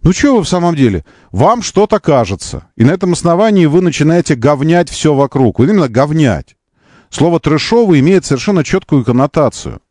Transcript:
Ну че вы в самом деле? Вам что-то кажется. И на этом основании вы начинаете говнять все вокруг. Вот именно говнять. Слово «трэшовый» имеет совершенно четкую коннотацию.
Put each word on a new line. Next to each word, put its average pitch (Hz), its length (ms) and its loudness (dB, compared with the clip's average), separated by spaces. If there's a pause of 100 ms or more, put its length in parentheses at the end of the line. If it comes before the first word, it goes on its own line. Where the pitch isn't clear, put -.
Ну 170 80 4
че 277 240 2
вы 185 80 0
в - 40 -8
самом 175 280 -2
деле? 110 280 0 (280)
Вам 180 280 2
что-то 202 380 0
кажется. 107 760 -4
И 113 80 2
на 139 80 4
этом 180 220 -2
основании 180 520 2
вы 151 140 2
начинаете 165 560 0
говнять 147 520 0
все - 240 -2
вокруг. 135 460 0
Вот 127 100 2
именно 190 200 0
говнять. 135 680 -2 (540)
Слово 165 300 0
«трэшовый» 175 580 0
имеет 170 260 2
совершенно 156 380 -2
четкую 143 420 -2
коннотацию. 127 760 -2 (100)